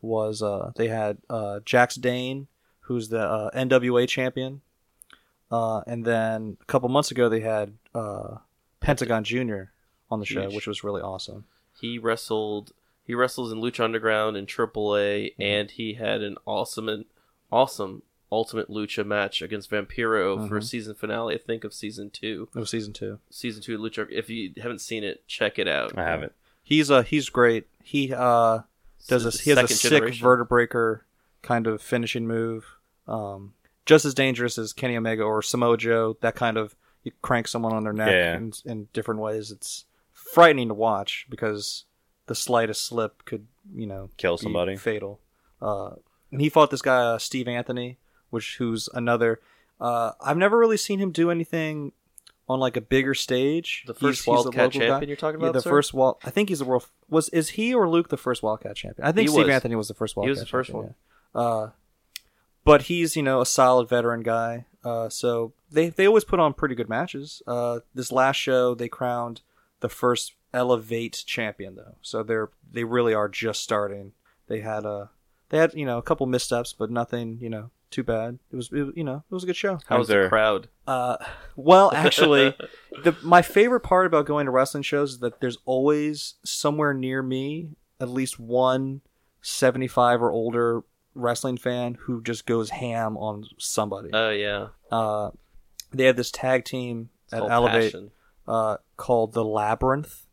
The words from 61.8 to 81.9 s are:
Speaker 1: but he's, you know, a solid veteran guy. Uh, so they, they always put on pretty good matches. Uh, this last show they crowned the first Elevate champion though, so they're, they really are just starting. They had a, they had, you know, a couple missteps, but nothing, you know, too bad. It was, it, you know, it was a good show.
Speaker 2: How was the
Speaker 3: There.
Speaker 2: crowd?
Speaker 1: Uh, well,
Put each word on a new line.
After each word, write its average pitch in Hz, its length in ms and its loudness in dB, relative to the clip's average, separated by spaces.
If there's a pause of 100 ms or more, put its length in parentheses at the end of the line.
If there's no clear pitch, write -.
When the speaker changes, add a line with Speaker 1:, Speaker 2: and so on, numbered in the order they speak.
Speaker 1:
but 147 180 10
he's, 170 340 -2
you 156 60 0
know, 131 180 2
a 127 60 2
solid 127 420 6
veteran 117 340 0
guy. 117 440 -2 (180)
Uh, 117 240 -4
so 117 460 -2 (160)
they, 156 180 2
they 190 180 2
always 208 180 6
put 190 160 0
on 151 120 4
pretty 135 220 -2
good 113 160 -4
matches. 139 560 -6
Uh, 120 340 -4 (140)
this 127 180 -8
last 131 240 4
show 127 380 2
they 117 140 -6
crowned 120 520 -6 (400)
the 120 80 -2
first - 460 0 (180)
Elevate 117 760 0
champion 101 500 -8
though, - 260 -20
so 110 200 -6
they're, 110 280 -2 (200)
they 117 140 -6
really 117 300 2
are 107 140 2
just 107 340 -4
starting. 101 500 -4 (360)
They 107 120 -4
had 107 240 -6
a, 101 240 -6 (420)
they 156 80 0
had, 165 160 4
you 151 120 -6
know, 120 120 -2
a 117 40 -6
couple 139 240 0
missteps, 120 460 -2
but 110 180 -6
nothing, 117 500 -6
you 120 80 -10
know, 113 220 -10 (200)
too 131 120 -6
bad. 117 360 -4 (120)
It - 60 -10
was, 120 160 -10
it, 143 240 -2
you 165 80 -6
know, 139 260 -6
it - 40 -10
was 180 100 -8
a - 20 -8
good 180 100 -2
show. 190 300 -2
Speaker 2:
How 123 120 2
was 117 100 0
the 107 60 4
Speaker 3:
There. 98 140 6
Speaker 2:
crowd? 107 400 2 (180)
Speaker 1:
Uh, 123 300 -2 (380)
well, 185 380 10